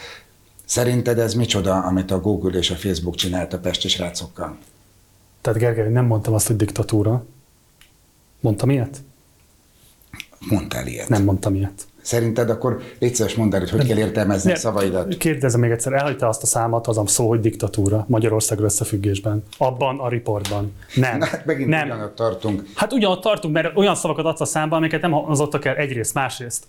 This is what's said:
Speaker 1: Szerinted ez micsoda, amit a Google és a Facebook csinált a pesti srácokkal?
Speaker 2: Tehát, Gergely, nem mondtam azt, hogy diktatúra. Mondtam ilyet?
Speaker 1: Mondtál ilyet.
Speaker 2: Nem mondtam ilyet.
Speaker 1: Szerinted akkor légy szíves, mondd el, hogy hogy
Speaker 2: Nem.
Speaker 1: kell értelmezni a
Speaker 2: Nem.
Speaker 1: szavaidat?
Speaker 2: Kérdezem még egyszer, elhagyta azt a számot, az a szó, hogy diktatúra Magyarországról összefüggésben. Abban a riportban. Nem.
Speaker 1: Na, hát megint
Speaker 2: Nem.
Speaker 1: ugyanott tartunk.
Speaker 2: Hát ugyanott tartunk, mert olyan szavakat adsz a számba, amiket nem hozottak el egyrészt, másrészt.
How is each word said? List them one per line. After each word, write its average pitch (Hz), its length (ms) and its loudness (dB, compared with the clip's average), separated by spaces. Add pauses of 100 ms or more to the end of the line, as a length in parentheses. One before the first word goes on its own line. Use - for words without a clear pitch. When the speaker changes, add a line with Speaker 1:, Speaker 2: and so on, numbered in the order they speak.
(640)
Speaker 1:
Szerinted 120 540 0
ez 113 160 0
micsoda, 101 400 2
amit 95 360 0
a 92 100 0
Google 92 380 0
és 85 120 0
a 87 40 -2
Facebook 85 400 -4
csinált 90 380 -4
a 90 60 -6
pesti 90 300 -4
srácokkal? 87 680 -6 (840)
Speaker 2:
Tehát, 110 180 0
Gergely, 113 320 2
nem 123 140 4
mondtam 110 300 2
azt, 107 120 2
hogy 113 100 2
diktatúra. 107 680 2 (1160)
Mondtam 123 300 2
ilyet? 131 260 0 (1500)
Speaker 1:
Mondtál 92 380 -2
ilyet. - 220 -8
Speaker 2:
Nem 101 160 4
mondtam 98 300 2
ilyet. 98 340 -4 (140)
Speaker 1:
Szerinted 117 480 0
akkor 113 300 -2 (180)
légy 123 160 2
szíves, 107 200 0
mondd 107 200 2
el, 98 60 2
hogy 90 100 -4
hogy 110 80 2
Speaker 2:
Nem. 131 100 4
Speaker 1:
kell 110 80 2
értelmezni 104 540 2
a - 20 4
Speaker 2:
Nem. 165 100 0
Speaker 1:
szavaidat? 95 540 0
Speaker 2:
Kérdezem 131 440 0
még 120 100 4
egyszer, 117 220 0
elhagyta 131 360 2
azt 110 140 -2
a 120 40 -4
számot, 117 400 0
az 110 120 2
a 101 80 2
szó, 113 220 2
hogy 113 120 2
diktatúra 104 680 0
Magyarországról 107 580 2
összefüggésben. 104 800 -2 (140)
Abban 131 400 0
a 127 100 -4
riportban. 104 640 -4 (220)
Nem. 127 240 2
Speaker 1:
Na, 156 80 0
hát - 200 -8
megint 135 220 0
Speaker 2:
Nem. 156 180 2
Speaker 1:
ugyanott 110 280 -8
tartunk. 113 480 -2 (120)
Speaker 2:
Hát 214 180 0
ugyanott 196 300 2
tartunk, 170 320 0
mert 160 220 0
olyan 190 180 4
szavakat 156 300 -2
adsz 160 160 -2
a 151 40 0
számba, 156 320 0
amiket 160 240 0
nem 175 100 0
hozottak 147 540 0
el 131 100 0
egyrészt, 127 400 -2
másrészt. 127 540 -4